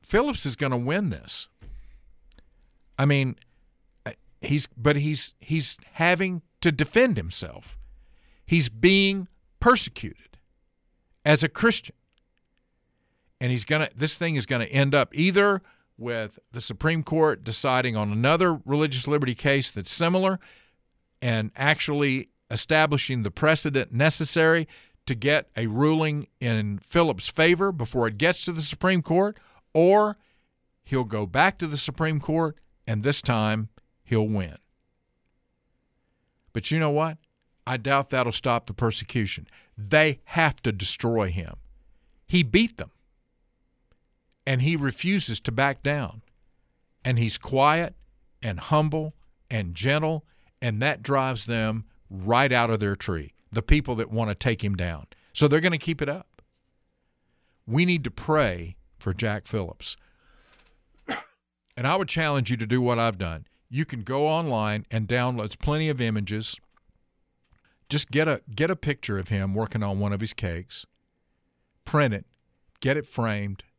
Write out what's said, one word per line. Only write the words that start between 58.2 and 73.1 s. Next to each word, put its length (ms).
for 160
Jack 340
Phillips. 500
And 100
I 80
would 140
challenge 420
you 60
to 100
do 140
what 180
I've 180
done. 300
You 160
can 180
go 240
online 640
and 160
download 500
plenty 320
of 120
images. 560
Just 220
get 160
a, 140
get 160
a 60
picture 420
of 120
him 260
working 260
on 180
one 140
of 80
his 120
cakes, 520
print 280
it, 120
get 180
it 100
framed 560